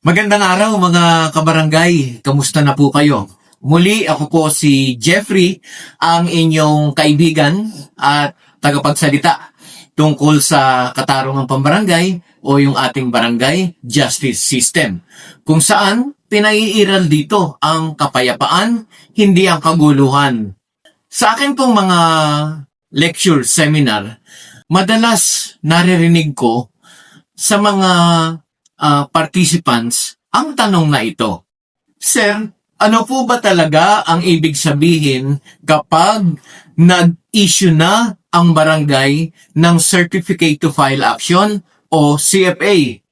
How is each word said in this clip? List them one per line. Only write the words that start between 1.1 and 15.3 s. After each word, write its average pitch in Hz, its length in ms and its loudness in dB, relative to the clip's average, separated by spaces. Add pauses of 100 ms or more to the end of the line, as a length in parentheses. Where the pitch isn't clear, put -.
kabarangay. 156 880 0
Kamusta 143 400 0
na 143 80 2
po 143 160 2
kayo? 139 400 0 (320)
Muli, 175 480 0
ako 151 240 -4
po 160 160 2
si 135 480 0
Jeffrey, 185 640 0 (400)
ang 170 320 0
inyong 151 640 0
kaibigan 156 720 0 (320)
at 143 320 -2 (320)
tagapagsalita 143 880 -2 (400)
tungkol 151 480 2
sa 131 560 0
katarungang 135 560 -4
pambarangay 175 720 0 (240)
o 139 160 2
yung 135 160 0
ating 127 320 -4
barangay 123 720 -2
justice 123 560 -4
system. 120 640 -4 (400)